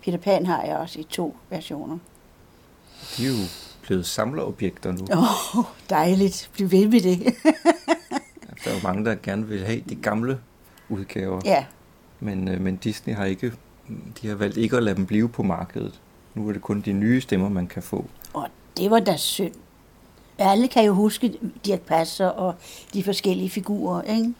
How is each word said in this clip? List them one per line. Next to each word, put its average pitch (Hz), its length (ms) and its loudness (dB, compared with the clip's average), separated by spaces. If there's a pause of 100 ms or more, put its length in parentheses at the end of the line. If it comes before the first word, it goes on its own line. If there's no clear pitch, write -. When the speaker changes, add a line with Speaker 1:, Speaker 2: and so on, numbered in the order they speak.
Speaker 1:
Peter 175 140 -2
Pan 175 280 2
har 170 160 0
jeg 151 140 -2
også 160 240 -8
i - 20 -10
to - 340 -6 (140)
versioner. 160 480 -10 (1160)
Speaker 2:
De 120 80 -2
er 131 40 0
jo 131 60 -2 (480)
blevet 92 240 -2
samlerobjekter 101 880 -4
nu. 92 140 -6 (520)
Speaker 1:
Åh, 240 60 2 (260)
dejligt. 185 640 2
Bliv 190 180 -2
ved 190 180 8
med 226 120 8
det. 180 180 4
<laughs> 240 160 2 (1300)
Speaker 2:
Der - 60 -2
er - 40 -2
jo 95 80 -2
mange, 98 220 0
der 110 180 2
gerne 104 240 -4
vil 104 180 -4
have 113 240 -2
de - 60 -8
gamle 117 460 -2 (480)
udgaver. 95 560 -6
Speaker 1:
Ja. 180 200 2 (560)
Speaker 2:
Men, 95 280 -4
øh, 92 120 -2
men 92 160 -2
Disney 113 380 -4
har 104 100 -4
ikke, 98 280 -2 (680)
de 110 60 -6
har 104 60 -4
valgt 104 220 -2
ikke 113 200 2
at 123 60 4
lade 101 140 2
dem 95 100 0
blive 107 220 2
på 117 140 -4
markedet. 92 580 -4 (340)
Nu 107 140 -4
er 104 40 -2
det 101 100 -6
kun 104 180 -2
de 101 120 -2
nye 110 280 4
stemmer, 101 280 0
man 92 180 -2
kan - 160 -10
få. - 240 -6 (260)
Speaker 1:
Og - 160 -6 (280)
det 190 140 2
var 226 100 6
da 185 160 2
synd. - 380 -4 (840)
Alle 202 300 6
kan 233 160 6
jo 208 100 6
huske 208 400 2 (300)
Dirch 190 180 0
Passer 165 440 0
og 185 280 0 (400)
de 202 100 0
forskellige 190 460 0
figurer, 190 520 -2
ikke? 226 380 0